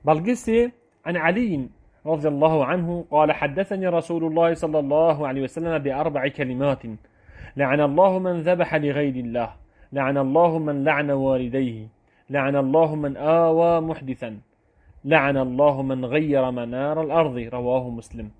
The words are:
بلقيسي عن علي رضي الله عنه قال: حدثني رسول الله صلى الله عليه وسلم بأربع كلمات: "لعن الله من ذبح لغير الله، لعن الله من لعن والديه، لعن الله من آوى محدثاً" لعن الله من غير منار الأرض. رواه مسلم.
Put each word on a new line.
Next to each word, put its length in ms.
بلقيسي 680
عن 100
علي 520
رضي 220
الله 360
عنه 460
قال: 220
حدثني 540
رسول 380
الله 300
صلى 240
الله 500
عليه 140
وسلم 360
بأربع 500
كلمات: 540
"لعن 240
الله 380
من 220
ذبح 340
لغير 400
الله، 380
لعن 260
الله 400
من 260
لعن 260
والديه، 800
لعن 260
الله 380
من 220
آوى 640
محدثاً" 580
لعن 320
الله 460
من 220
غير 460
منار 520
الأرض. 360
رواه 520
مسلم. 500